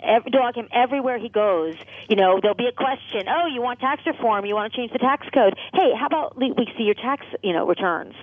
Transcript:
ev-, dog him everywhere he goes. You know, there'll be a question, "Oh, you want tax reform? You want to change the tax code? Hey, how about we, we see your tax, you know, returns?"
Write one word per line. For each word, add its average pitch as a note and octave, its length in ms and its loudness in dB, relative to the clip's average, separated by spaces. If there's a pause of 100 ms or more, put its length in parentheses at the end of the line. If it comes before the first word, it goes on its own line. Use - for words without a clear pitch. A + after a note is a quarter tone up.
ev-, - 240 2
dog B3 280 0
him A#3 160 -8
everywhere B3+ 460 0
he A3 140 -8
goes. E3+ 460 0 (340)
You G#3 60 2
know, F#3+ 260 6
there'll G#3 120 4
be A#3+ 120 -2
a A#3+ 100 -4
question, A#3+ 500 -4
"Oh, D#4+ 200 0
you B3+ 160 -4
want B3 240 -4
tax D4 180 -2
reform? A3 400 0
You G#3 120 -2
want G#3+ 160 -4
to - 40 -8
change A#3+ 160 -6
the B3+ 60 -2
tax C4+ 340 0
code? G3+ 240 4 (160)
Hey, F#4 240 4
how A3 100 -4
about - 300 -2
we, B3+ 140 0
we - 160 0 (100)
see A#3 60 -4
your G#3 120 2
tax, C4 300 -6 (200)
you F#3 80 0
know, E3 120 0
returns?" F3 580 -2